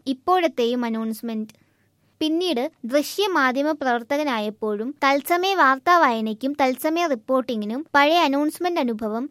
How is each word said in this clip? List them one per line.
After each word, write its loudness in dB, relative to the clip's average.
ഇപ്പോഴത്തെയും 0
അനൗൺസ്മെന്റ്. -6
പിന്നീട് 0
ദൃശ്യമാധ്യമ 0
പ്രവർത്തകനായപ്പോഴും -2
തത്സമയ 2
വാർത്താ 4
വായനയ്ക്കും 0
തത്സമയ 0
റിപ്പോർട്ടിങ്ങിനും -2
പഴയ 4
അനൗൺസ്മെന്റ് 0
അനുഭവം -4